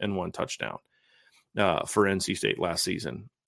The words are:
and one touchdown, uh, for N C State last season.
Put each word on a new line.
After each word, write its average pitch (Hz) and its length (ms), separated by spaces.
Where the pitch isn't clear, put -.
and 101 160
one 87 160
touchdown, - 460
uh, 92 300
for 104 220
N 98 100
C - 160
State - 240
last 85 240
season. 90 460